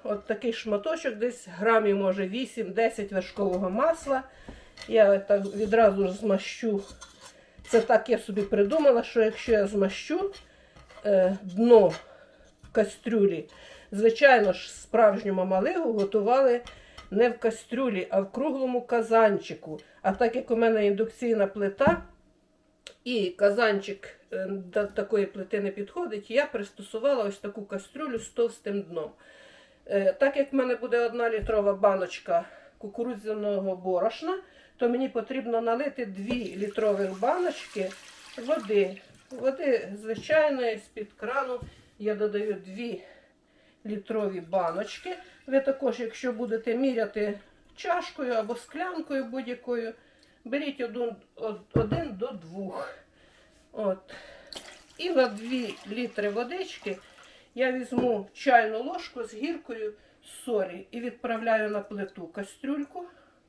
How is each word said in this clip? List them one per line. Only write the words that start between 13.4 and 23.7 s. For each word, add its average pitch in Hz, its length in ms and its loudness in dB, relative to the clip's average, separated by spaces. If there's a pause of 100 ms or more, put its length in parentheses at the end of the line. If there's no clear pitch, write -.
звичайно 226 600 6
ж, - 200 -14
справжню 202 600 4
мамалигу 208 580 2
готували 226 680 4 (500)
не 226 180 4
в 233 100 -4
кастрюлі, 233 720 -2
а 196 100 2
в 196 120 -2
круглому 262 500 -2
казанчику. 220 960 2 (220)
А 190 100 2
так 226 240 0
як - 140 -4
у 233 60 2
мене 220 300 4
індукційна 214 600 0
плита, 208 560 0 (1000)
і 220 260 -2
казанчик, 202 760 0 (240)